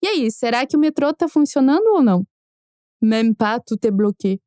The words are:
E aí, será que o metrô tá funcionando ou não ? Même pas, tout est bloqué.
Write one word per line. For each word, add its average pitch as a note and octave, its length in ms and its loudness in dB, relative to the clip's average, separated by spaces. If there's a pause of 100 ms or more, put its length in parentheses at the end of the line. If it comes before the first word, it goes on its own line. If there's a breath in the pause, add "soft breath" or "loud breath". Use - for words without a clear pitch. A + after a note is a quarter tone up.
E F4+ 40 -2
aí, D4 240 -2
será A#3+ 340 -2
que D4+ 120 -2
o - 20 2
metrô D4+ 320 0
tá E4 160 -2
funcionando D4 580 2 (100)
ou D#4+ 80 2
não ? F#3+ 200 2 (760)
Même A3+ 320 0
pas, A3 260 -2
tout A3 240 -8
est A3 80 2
bloqué. G3 560 -2